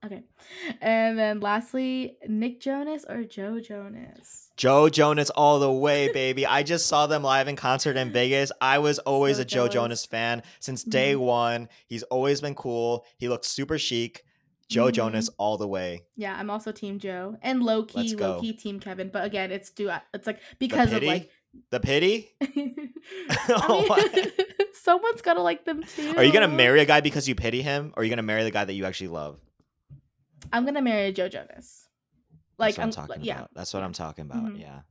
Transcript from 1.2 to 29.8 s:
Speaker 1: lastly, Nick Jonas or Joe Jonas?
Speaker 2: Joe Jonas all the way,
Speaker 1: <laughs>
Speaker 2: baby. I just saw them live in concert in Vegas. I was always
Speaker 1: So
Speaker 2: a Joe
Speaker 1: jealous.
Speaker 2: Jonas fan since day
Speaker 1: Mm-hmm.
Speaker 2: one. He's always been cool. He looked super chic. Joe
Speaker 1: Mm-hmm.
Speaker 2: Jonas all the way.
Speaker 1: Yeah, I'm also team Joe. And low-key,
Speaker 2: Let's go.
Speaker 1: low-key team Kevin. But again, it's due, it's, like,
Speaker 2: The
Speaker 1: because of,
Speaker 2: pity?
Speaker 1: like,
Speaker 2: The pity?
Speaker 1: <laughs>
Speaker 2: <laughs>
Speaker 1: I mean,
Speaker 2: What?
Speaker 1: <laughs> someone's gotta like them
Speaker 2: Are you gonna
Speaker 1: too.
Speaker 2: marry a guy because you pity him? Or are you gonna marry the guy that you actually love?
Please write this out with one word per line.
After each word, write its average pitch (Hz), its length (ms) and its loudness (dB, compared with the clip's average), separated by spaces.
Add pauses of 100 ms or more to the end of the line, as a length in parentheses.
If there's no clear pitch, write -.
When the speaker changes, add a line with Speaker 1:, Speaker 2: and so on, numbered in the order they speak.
Speaker 1:
lastly, 254 760 -4 (100)
Nick 226 340 -2
Jonas 285 460 -4
or 233 160 -8
Joe 214 360 -8
Jonas? 214 960 -16
Speaker 2:
Joe 139 320 6
Jonas 151 400 4
all 147 300 6
the 139 120 4
way, 143 360 2
Speaker 1:
<laughs> - 60 0
Speaker 2:
baby. 131 340 0
I 143 160 4
just 165 240 0
saw 151 180 4
them 151 160 0
live 135 260 2
in 143 80 -6
concert 135 420 0
in 127 140 -2
Vegas. 131 480 2
I 135 200 4
was 147 200 2
always 139 360 2
Speaker 1:
So 131 80 -2
Speaker 2:
a - 20 -2
Joe 120 100 -4 (120)
Speaker 1:
jealous. 120 60 -2
Speaker 2:
Jonas 117 340 -2
fan 117 340 -2 (180)
since 131 240 -8
day 135 300 2
Speaker 1:
Mm-hmm. 135 80 0
Speaker 2:
one. 120 480 0 (160)
He's 117 180 -8
always 131 380 0
been 143 140 -6
cool. 120 500 -2 (120)
He 123 120 -6
looked 120 160 -4
super 147 320 -4
chic. 120 460 -4 (460)
Joe 113 180 2
Speaker 1:
Mm-hmm. 120 80 2
Speaker 2:
Jonas 113 420 -2
all 104 200 -2
the 104 100 -4
way. 90 360 -6 (120)
Speaker 1:
Yeah, 196 220 -8
I'm 208 120 -8
also 220 240 -8
team 202 260 -10
Joe. 190 420 -10
And 254 220 0
low-key, 220 360 0
Speaker 2:
Let's 226 160 -2
go. 208 160 -2
Speaker 1:
low-key 220 220 -4
team 202 280 -10
Kevin. 190 320 -10
But 190 120 -2
again, 196 260 -4
it's 196 180 -10
due, 202 200 -4 (240)
it's, 208 140 -10
like, 220 120 -6
Speaker 2:
The - 200 -20
Speaker 1:
because 254 280 2
of, 226 120 2
Speaker 2:
pity? 143 80 0
Speaker 1:
like, 170 220 -2 (420)
Speaker 2:
The 123 80 0
pity? 165 540 2
Speaker 1:
<laughs> - 40 -20
Speaker 2:
<laughs> - 40 -4
Speaker 1:
I 277 140 -4
mean, 302 1300 -2
Speaker 2:
What? 370 440 2 (240)
Speaker 1:
<laughs> 403 180 -2
someone's 415 480 0
gotta 349 200 2
like 339 240 0
them 320 180 -6 (340)
Speaker 2:
Are 127 60 8
you 143 100 8
gonna 208 140 6
Speaker 1:
too. 156 60 0
Speaker 2:
marry 131 280 8
a 147 40 6
guy 147 160 6
because 139 280 -2
you 123 60 0
pity 117 260 -2
him? 143 340 -4
Or - 60 -4
are - 20 0
you 110 60 0
gonna 117 140 -2
marry 110 200 0
the 110 80 -2
guy 104 140 0
that 95 80 -6
you 98 120 -4
actually 92 240 -6
love? 76 300 -10 (1120)